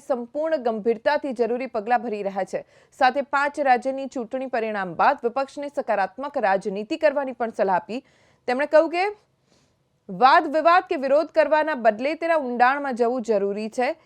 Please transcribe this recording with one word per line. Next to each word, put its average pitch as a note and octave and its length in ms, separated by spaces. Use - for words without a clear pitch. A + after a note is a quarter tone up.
સંપૂર્ણ C#4+ 640
ગંભીરતાથી A#3 720
જરૂરી A#3+ 380
પગલાં A3 280
ભરી G#3+ 220
રહ્યા F#3+ 240
છે. F3 100
સાથે C4 260
પાંચ C#4+ 200
રાજ્યની C4 380
ચૂંટણી B3+ 380
પરિણામ G#3+ 360
બાદ C4 260
વિપક્ષને C#4 520
સકારાત્મક A#3+ 680
રાજનીતિ G3+ 580
કરવાની C4+ 360
પણ A3+ 200
સલાહ F#3+ 200
આપી. A#3 200
તેમણે C4+ 280
કહ્યું D#4 200
કે F#4 120
વાદ C4+ 380
વિવાદ E4+ 360
કે F4+ 120
વિરોધ C#4+ 320
કરવાના D4+ 480
બદલે A#3 400
તેના E4 200
ઊંડાણમાં C4 600
જવું A#3+ 260
જરૂરી G#3 480
છે, B3+ 260